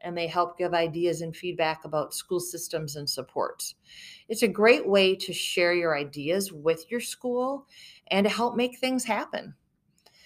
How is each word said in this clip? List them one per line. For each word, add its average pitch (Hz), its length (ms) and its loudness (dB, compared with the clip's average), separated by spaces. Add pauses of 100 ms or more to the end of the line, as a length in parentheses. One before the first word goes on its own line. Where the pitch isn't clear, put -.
and 175 160 -8
they 170 120 -2
help 175 280 0
give 180 160 0
ideas 170 480 2
and 165 160 -8
feedback 160 480 -2
about 151 300 -4
school - 260 -4
systems 160 560 -6
and 143 120 -6
supports. - 640 -4 (560)
It's 226 140 2
a 220 40 4
great 226 400 6
way 190 280 6
to 190 180 -8
share 175 400 2
your 170 200 2
ideas 147 560 -2
with 165 400 -2
your 233 100 -2
school 254 640 -4 (400)
and 196 180 2
to 202 80 2
help 226 240 0
make 247 220 0
things 254 260 0
happen. - 480 -4 (720)